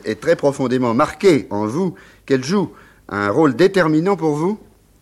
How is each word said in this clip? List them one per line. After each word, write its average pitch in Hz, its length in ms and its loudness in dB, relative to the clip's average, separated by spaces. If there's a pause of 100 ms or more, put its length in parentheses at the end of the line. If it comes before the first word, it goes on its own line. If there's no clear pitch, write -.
est 110 140 -4
très 165 160 0
profondément 127 580 0
marquée 147 560 2
en 104 160 -4
vous, 160 300 -4 (300)
qu'elle 131 180 0
joue 175 300 -2 (360)
un 101 200 -2
rôle 135 260 2
déterminant 175 600 2
pour 156 180 -2
vous ? 180 240 -4 (420)